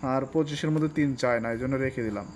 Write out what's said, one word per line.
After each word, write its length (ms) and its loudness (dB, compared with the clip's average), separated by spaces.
আর 100 2
পঁচিশের 420 0
মধ্যে 240 2
তিন 100 4
যায় 200 2
না, 120 -2
এই 80 -4
জন্য 140 0
রেখে 320 0
দিলাম। 280 -4